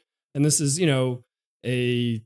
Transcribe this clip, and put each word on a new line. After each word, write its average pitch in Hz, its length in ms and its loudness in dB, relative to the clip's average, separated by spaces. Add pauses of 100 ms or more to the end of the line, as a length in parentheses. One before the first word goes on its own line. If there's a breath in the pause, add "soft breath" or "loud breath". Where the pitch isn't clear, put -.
(340)
And 139 120 0
this 151 160 2
is, 143 180 -2
you 185 80 2
know, 127 380 0 (400)
a 120 600 -2